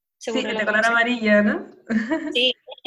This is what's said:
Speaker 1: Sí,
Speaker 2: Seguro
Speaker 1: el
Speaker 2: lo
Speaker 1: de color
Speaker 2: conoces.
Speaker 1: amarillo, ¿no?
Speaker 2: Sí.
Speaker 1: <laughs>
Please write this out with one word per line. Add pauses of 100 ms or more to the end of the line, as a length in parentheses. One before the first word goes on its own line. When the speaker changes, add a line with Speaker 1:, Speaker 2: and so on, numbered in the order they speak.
(160)
Speaker 1:
Sí,
Speaker 2:
Seguro
Speaker 1:
el
Speaker 2:
lo
Speaker 1:
de
color
Speaker 2:
conoces.
Speaker 1:
amarillo,
¿no? (640)
Speaker 2:
Sí.
Speaker 1:
<laughs> (240)